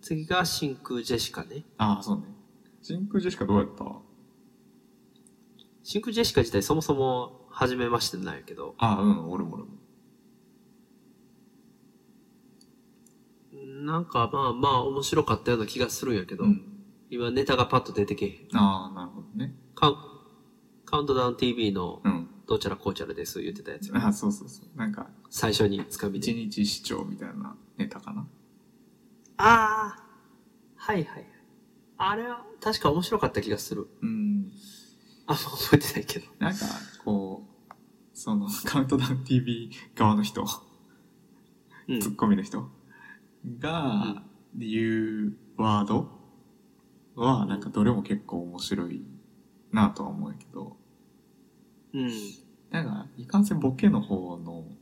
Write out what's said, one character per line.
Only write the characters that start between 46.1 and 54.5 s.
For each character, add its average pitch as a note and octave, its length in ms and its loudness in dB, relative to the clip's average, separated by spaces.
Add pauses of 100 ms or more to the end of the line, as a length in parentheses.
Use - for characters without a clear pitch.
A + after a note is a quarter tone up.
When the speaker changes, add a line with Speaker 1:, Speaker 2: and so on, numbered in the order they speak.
Speaker 2:
は、 A#2+ 300 4
な G2 120 -2
ん - 40 -6
か - 80 -8
ど G#2 140 2
れ A#2 80 6
も G#2+ 100 2
結 - 240 -4
構 F2 160 -6
面 F2 160 -10
白 F2 320 -4
い - 160 -10 (680)
な G#2 200 4
と - 100 -10
は G2+ 80 -6
思 G#2 160 -6
う - 40 -10
ん - 40 -12
や - 60 -14
け - 80 -20
ど。 - 300 -14 (1120)
Speaker 1:
う C#3 60 -6
ん。 B2+ 140 0 (580)
Speaker 2:
な E3 140 -2
ん - 20 -4
か、 - 220 -6 (100)
い - 80 -14
か G3+ 140 4
ん G3+ 60 8
せ G3 100 0
ん D#3 40 0
ボ C3+ 140 2
ケ G3+ 160 6
の G#2+ 100 4
方 F#2 380 -4
の E2+ 300 -12 (140)